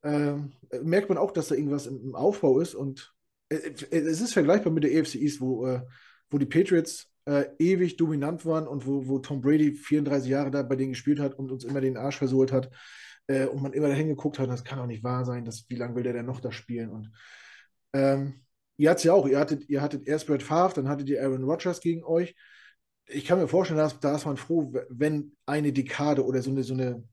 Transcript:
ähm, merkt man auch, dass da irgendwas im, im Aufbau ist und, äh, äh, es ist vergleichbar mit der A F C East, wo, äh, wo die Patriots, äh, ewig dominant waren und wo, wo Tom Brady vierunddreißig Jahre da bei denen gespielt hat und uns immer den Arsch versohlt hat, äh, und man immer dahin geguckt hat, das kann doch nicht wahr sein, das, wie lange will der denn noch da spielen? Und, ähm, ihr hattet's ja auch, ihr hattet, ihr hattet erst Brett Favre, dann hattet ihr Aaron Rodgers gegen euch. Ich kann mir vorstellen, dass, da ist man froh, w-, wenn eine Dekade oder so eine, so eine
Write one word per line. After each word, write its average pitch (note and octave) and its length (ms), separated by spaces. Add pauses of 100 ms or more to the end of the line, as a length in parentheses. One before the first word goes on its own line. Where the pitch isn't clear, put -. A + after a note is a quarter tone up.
ähm, D3 500 (300)
merkt F#3+ 260
man F#3 80
auch, G3 140
dass D#3+ 180
da D#3 60
irgendwas C#3+ 320
im, B2 160
im B2+ 120
Aufbau D3 440
ist E3+ 160
und, C3+ 400 (340)
äh, D#3 80
äh, D3+ 420
es D#3+ 220
ist A#3 140
vergleichbar F3+ 380
mit D#3 120
der C#3 60
A D#3 100
F D3+ 80
C - 100
East, C#3+ 220
wo, B2+ 260
äh, B2+ 140 (480)
wo D3 100
die C#3 80
Patriots, E3 640 (140)
äh, C#3+ 200 (140)
ewig F3+ 380
dominant D#3 480
waren D#3+ 220
und C3 200
wo, C3+ 220
wo C3+ 120
Tom C3+ 200
Brady D3 320
vierunddreißig C#3+ 580
Jahre C#3 200
da C#3 120
bei C3 140
denen C3+ 160
gespielt C#3+ 280
hat C3+ 180
und C3+ 120
uns B2+ 140
immer C3+ 160
den C3 160
Arsch C3+ 220
versohlt C3 340
hat, B2+ 180 (580)
äh, C3+ 180
und C#3 160
man C3+ 100
immer D3 160
dahin C#3+ 200
geguckt C#3+ 300
hat, C3 120
das B2 140
kann C#3 140
doch B2 80
nicht A2+ 180
wahr B2+ 200
sein, B2 200
das, A2+ 240
wie B2 80
lange A#2+ 180
will B2 80
der A#2+ 100
denn A#2+ 140
noch B2 140
da A#2 120
spielen? A#2 380
Und, A2 220 (840)
ähm, C#3 480 (340)
ihr D3+ 140
hattet's F3+ 140
ja E3 80
auch, D#3 160
ihr C3+ 100
hattet, D3 300
ihr C#3 120
hattet D3 260
erst D3+ 200
Brett C#3 160
Favre, F3+ 320
dann C3+ 140
hattet C#3 200
ihr C3+ 140
Aaron C3 220
Rodgers E3+ 360
gegen E3 240
euch. F3 300 (720)
Ich D3 200
kann F3+ 120
mir D#3 100
vorstellen, E3 300
dass, D3+ 220
da D3 160
ist D3 100
man C#3+ 100
froh, D3 360
w-, B2 160
wenn D3 480 (100)
eine D3 260
Dekade C#3 520
oder B2+ 180
so C3+ 80
eine, C3+ 140
so B2+ 100
eine B2+ 380